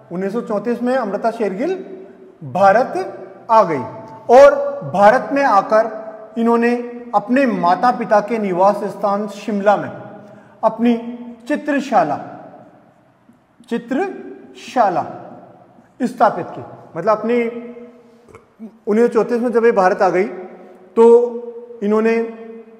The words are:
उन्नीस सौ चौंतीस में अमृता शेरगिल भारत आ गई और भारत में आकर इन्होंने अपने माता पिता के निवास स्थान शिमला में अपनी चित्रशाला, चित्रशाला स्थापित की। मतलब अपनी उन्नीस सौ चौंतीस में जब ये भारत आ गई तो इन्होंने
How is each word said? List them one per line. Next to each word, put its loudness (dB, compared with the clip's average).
उन्नीस -6
सौ -4
चौंतीस -4
में 0
अमृता -2
शेरगिल -4
भारत 0
आ 6
गई -2
और 10
भारत 4
में 0
आकर 0
इन्होंने 2
अपने 2
माता 2
पिता 0
के -6
निवास 2
स्थान -4
शिमला 0
में -8
अपनी 2
चित्रशाला, 0
चित्रशाला -4
स्थापित 0
की। -14
मतलब 0
अपनी -2
उन्नीस 2
सौ 0
चौंतीस 0
में -2
जब 2
ये 6
भारत 2
आ 4
गई 0
तो 4
इन्होंने 0